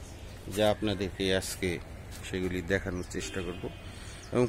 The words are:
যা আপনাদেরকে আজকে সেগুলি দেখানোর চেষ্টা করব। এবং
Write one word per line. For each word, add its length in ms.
যা 160
আপনাদেরকে 520
আজকে 340
সেগুলি 300
দেখানোর 500
চেষ্টা 300
করব। 220
এবং 180